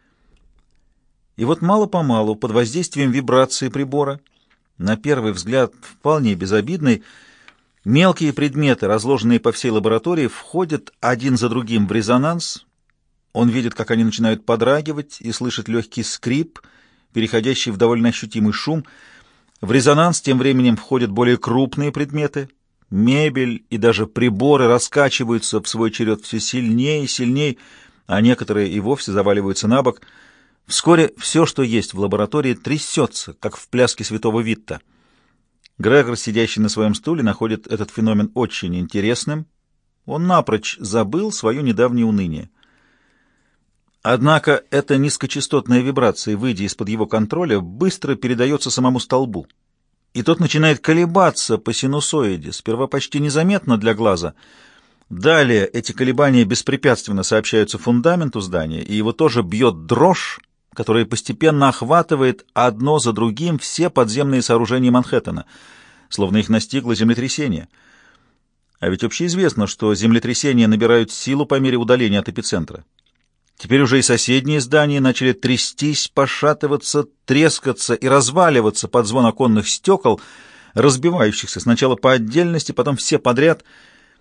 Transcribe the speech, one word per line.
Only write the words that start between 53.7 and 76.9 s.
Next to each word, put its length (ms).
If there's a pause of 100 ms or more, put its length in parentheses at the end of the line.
для 160
глаза. 400 (760)
Далее 560
эти 260
колебания 540
беспрепятственно 800
сообщаются 560
фундаменту 640
здания, 420
и 100
его 180
тоже 300
бьет 460
дрожь, 520 (360)
которая 300
постепенно 640
охватывает 840
одно 460
за 120
другим 460
все 320
подземные 540
сооружения 480
Манхэттена, 540 (640)
словно 280
их 120
настигло 440
землетрясение. 760 (1080)
А 100
ведь 140
общеизвестно, 640
что 300
землетрясения 720
набирают 420
силу 380
по 120
мере 180
удаления 420
от 100
эпицентра. 560 (720)
Теперь 240
уже 180
и 20
соседние 580
здания 400
начали 320
трястись, 800
пошатываться, 960 (200)